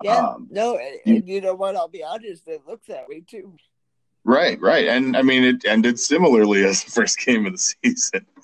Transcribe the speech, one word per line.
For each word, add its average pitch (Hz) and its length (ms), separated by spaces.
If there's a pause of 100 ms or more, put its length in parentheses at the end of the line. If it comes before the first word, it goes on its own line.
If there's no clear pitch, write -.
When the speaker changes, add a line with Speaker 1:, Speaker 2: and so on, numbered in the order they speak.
Speaker 1:
Yeah, 226 280
Speaker 2:
Um, - 200
Speaker 1:
no, 220 280
and, 139 260
Speaker 2:
you 220 120
Speaker 1:
and 185 120
you 196 120
know 185 140
what? 190 220
I'll 170 120
be 170 140
honest, 185 460
it 156 180
looks 220 220
that 185 200
way 202 120
too. 190 360 (680)
Speaker 2:
Right, 135 360
right. 127 280
And, 127 280
I 131 60
mean, 131 220
it 123 200
ended 113 360
similarly 107 640
<laughs> - 20
as 95 160
the - 80
first 104 340
game 110 220
of 92 60
the 92 60
season, - 680 (180)